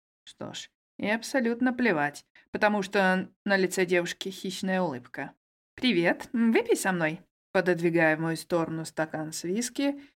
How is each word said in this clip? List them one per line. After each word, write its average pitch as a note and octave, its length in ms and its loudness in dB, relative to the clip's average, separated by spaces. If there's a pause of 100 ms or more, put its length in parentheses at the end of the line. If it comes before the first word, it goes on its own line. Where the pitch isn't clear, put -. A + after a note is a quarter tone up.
(240)
Что - 280 -14
ж, - 180 -16 (280)
и G#3 100 -2
абсолютно A#3+ 640 0
плевать, F3 520 0 (280)
потому G#3 300 2
что F#3+ 460 2 (160)
на G3+ 120 2
лице F3+ 300 0
девушки F3 420 -2
хищная F#3+ 540 -4
улыбка. C#3 500 -8 (420)
«Привет, G#3 580 0
выпей B3+ 440 2
со F#3+ 160 -2
мной». E3 280 -2 (320)
Пододвигая E3+ 640 4
в D#3+ 40 -8
мою E3 160 -2
сторону D#3+ 480 -2
стакан D#3 480 -6
с - 100 -10
виски, A#3+ 580 -2 (160)